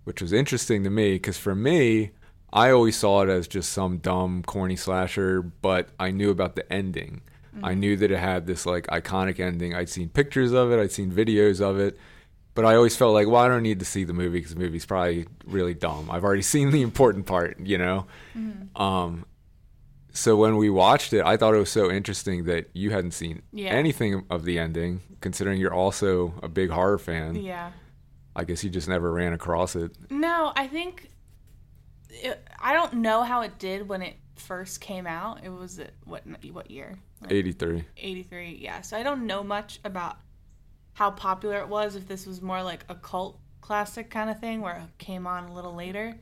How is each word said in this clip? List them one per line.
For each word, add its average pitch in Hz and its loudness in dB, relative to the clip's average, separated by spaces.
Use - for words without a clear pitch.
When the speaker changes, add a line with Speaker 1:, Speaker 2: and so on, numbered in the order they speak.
Speaker 1:
which - -10
was 85 -4
interesting 117 2
to 98 0
me, 101 2
'cause 92 -4
for 98 -2
me, 113 4
I 117 8
always 117 8
saw 98 4
it 98 4
as 90 0
just 92 -4
some 92 -2
dumb, 90 -2
corny 92 -2
slasher, 92 0
but 90 0
I 92 -2
knew 101 2
about 92 0
the - -8
ending. 92 -6
I 92 -2
Speaker 2:
Mm-hmm. 95 0
Speaker 1:
knew 101 4
that 98 4
it 87 2
had 90 -2
this, 90 -4
like, 87 -2
iconic 92 -2
ending. 87 -2
I'd 90 -4
seen 87 -6
pictures 135 2
of 123 4
it, 117 6
I'd 101 0
seen 95 -4
videos 104 4
of 98 2
it, 101 0
but 113 2
I 113 8
always 117 8
felt 117 6
like, 104 6
"Well, 120 8
I 123 6
don't 123 2
need 107 0
to 90 -6
see 98 -2
the 85 -4
movie 87 -2
'cause 78 -12
the 82 -6
movie's 85 -4
probably 87 0
really 90 -2
dumb. 78 -6
I've 87 -2
already 98 2
<laughs> - 0
seen 139 4
the 147 4
important 107 4
part," 87 -2
you 95 -2
know? 92 0
Speaker 2:
Mm-hmm. 190 -10
Speaker 1:
Um, 180 -2
so 113 4
when 110 6
we 104 4
watched 98 6
it, 98 4
I 95 6
thought 110 6
it 110 8
was 101 2
so 98 4
interesting 95 -4
that 85 -2
you 98 -2
hadn't 90 -2
seen 82 -8
Speaker 2:
Yeah. 196 -6
Speaker 1:
anything 113 0
of 85 -4
the 87 0
ending, 85 -4
considering 95 -2
you're 92 0
also 92 0
a - -8
big 87 0
horror 92 2
fan. 82 -6
Speaker 2:
Yeah. 180 -8
Speaker 1:
I 90 -6
guess 85 -6
you 101 -4
just 87 -6
never 87 0
ran 87 0
across 87 -2
it. 85 -4
Speaker 2:
No, 320 -2
I 269 -10
think 339 -12
it, 233 -10
I 262 0
don't 320 0
know 226 2
how 240 -2
it 208 -10
did 196 -8
when 190 -6
it 180 -12
first 185 -12
came 185 -12
out. 175 -10
It 185 -14
was, 180 -16
at - -16
what, 160 -16
what - -18
year? 139 -16
Like 190 -12
Speaker 1:
Eighty-three. 85 -2
Speaker 2:
Eighty-three, 180 -12
yeah. 92 -12
So 208 -10
I 233 -4
don't 269 -4
know 202 -4
much 208 -8
about 190 -10
how 202 0
popular 196 -4
it 160 -8
was, 208 -4
if 185 -14
this 190 -14
was 185 -14
more 185 -6
like 170 -10
a 180 -14
cult 185 -10
classic 208 -6
kind 220 -6
of 214 -8
thing 226 -8
where 180 -8
it 170 -18
came 185 -12
on 180 -6
a 175 -18
little 175 -14
later 202 -10